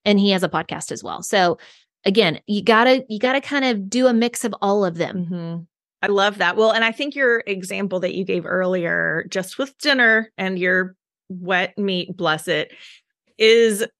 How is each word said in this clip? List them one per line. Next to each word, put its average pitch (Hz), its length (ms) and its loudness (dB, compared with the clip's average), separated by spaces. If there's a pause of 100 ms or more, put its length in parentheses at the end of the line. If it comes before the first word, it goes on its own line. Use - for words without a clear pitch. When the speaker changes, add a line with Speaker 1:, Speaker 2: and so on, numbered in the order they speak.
Speaker 1:
And 208 140 4
he 202 120 4
has 190 120 0
a - 60 -2
podcast 160 420 -6
as - 120 -10
well. - 200 -10
So 180 340 2 (480)
again, 196 420 2
you 208 160 -2
gotta, 247 460 4
you 214 100 -8
gotta 262 220 0
kind 277 240 -4
of 202 240 -2
do 254 180 2
a 240 60 4
mix 240 320 0
of 208 160 -4
all 202 240 2
of 165 100 -4
them. 170 300 -4
Speaker 2:
Mm-hmm. 170 360 -8 (420)
I 196 40 0
love 202 300 2
that. 180 180 0
Well, 220 160 4
and 226 140 2
I 226 80 0
think 285 220 -6
your 240 300 2
example 190 540 -4
that 180 160 -4
you 196 80 -4
gave 180 220 -2
earlier, 170 840 -2
just 185 300 -6
with 269 180 -6
dinner 226 600 2
and 190 200 -4
your 185 380 0 (340)
wet 180 480 -4
meat, 185 400 -4
bless 156 300 -2
it, 156 260 -2 (640)
is 220 480 4 (140)